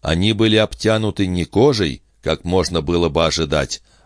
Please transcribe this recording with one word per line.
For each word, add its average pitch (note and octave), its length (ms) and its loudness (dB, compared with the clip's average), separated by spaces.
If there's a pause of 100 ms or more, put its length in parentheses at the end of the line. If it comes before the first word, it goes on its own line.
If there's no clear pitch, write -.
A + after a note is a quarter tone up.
Они F2+ 320 0
были G#2+ 240 2
обтянуты G#2+ 680 -2
не F2+ 200 -2
кожей, G#2 580 0 (220)
как D#2 180 -2
можно F2 380 0
было E2+ 260 0
бы D#2+ 160 0
ожидать, D2+ 600 -2 (220)